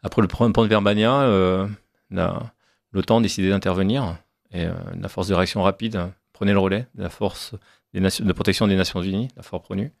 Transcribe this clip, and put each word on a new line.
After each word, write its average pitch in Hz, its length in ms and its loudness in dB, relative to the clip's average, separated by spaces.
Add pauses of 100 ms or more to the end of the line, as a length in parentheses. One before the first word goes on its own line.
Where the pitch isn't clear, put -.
après 113 200 0
le 95 60 4
pont 120 200 2
de 113 180 4
Verbania, 107 560 4
euh, 95 460 2 (420)
la, 90 320 -4 (500)
l'otan 110 280 2
décidait 98 300 0
d'intervenir 98 640 0 (360)
et, 87 120 -4
euh, 85 80 -4 (280)
la 92 80 -10
force 95 200 -6
de 98 60 0
réaction 92 280 0
rapide 98 380 -2 (320)
prenait 101 200 0
le 101 60 4
relais 98 280 0 (100)
de 104 60 -10
la 90 80 -8
force - 440 -6 (400)
des 95 60 -4
nation-, 95 240 0
de 95 80 2
protection - 340 0
des 98 100 4
Nations 95 260 0
Unies, 98 340 -4
la 98 80 -20
force - 180 -10
pronu. 101 380 -6